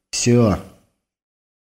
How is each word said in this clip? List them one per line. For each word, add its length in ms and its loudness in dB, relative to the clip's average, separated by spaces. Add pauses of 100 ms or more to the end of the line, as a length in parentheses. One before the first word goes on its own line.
(100)
«Всё». 480 0 (1160)